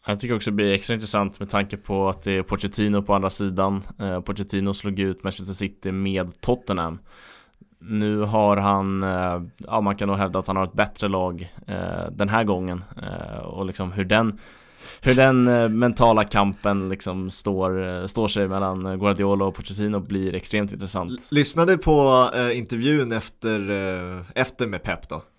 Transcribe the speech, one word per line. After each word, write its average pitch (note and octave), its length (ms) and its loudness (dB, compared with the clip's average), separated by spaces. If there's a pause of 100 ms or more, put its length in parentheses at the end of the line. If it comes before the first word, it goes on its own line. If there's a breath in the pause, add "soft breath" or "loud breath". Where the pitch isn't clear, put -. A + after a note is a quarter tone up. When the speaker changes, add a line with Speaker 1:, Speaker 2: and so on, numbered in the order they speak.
Speaker 1:
Jag G#2 120 -2
tycker A#2 160 -2
också G#2+ 160 -2
det G2+ 40 -2
blir G2+ 180 4
extra G2 200 0
intressant G#2 460 -2
med G2 100 -8
tanke G2+ 280 -2
på F#2+ 320 0
att F#2 140 -6
det G2 80 -2
är F#2 120 2
Pochettino G2+ 580 0
på G2+ 120 0
andra F#2+ 160 2
sidan. G2 540 0 (160)
Eh, F#2 220 -4
Pochettino G2 520 -2
slog G2 260 -6
ut F#2+ 240 -2
Manchester F#2+ 300 -6
City G2 380 -6
med F#2+ 500 -4
Tottenham. F2 580 -2 (800 loud breath)
Nu G#2+ 380 -2
har G#2 380 4
han, G2 460 2
eh, F2+ 380 -2 (160)
ja, A2 240 -2
man G2+ 140 0
kan G2+ 120 -2
nog G2 100 0
hävda F#2+ 220 0
att F#2 80 -6
han F#2+ 100 -2
har F#2+ 60 0
ett F#2 100 -6
bättre G#2+ 340 -2
lag, F#2 400 -2 (200)
eh, F2+ 440 -6
den G2+ 180 -2
här A2+ 140 2
gången. F#2 400 -2 (180)
Eh, E2+ 440 -10
och, F#2 200 -8
liksom, F#2 260 -6
hur G2 140 -2
den, G#2+ 340 2 (600 loud breath)
hur C3 140 4
den, C3 320 8
eh, A#2+ 220 4
mentala A2+ 540 4
kampen, G2+ 680 0
liksom, F#2 420 -6
står, F#2 560 0
eh, F2+ 180 -6
står A2 220 0
sig G2+ 200 0
mellan F#2+ 520 -2
Guardiola G2 460 2
och F#2+ 100 -2
Pochettino G#2 440 -4
blir F#2+ 360 -4
extremt G2+ 380 -2
intressant. F#2 380 -6
Speaker 2:
L-, B2 60 -8 (140)
lyssnade D#3+ 420 4
du F3 40 4
på, C#3 580 6
eh, B2 220 0
intervjun A#2+ 540 0
efter, G#2+ 600 -4
eh, F#2 500 -4 (140)
efter B2 320 -2
med F#2+ 160 -6
Pep - 260 -6
då? - 120 -8 (180)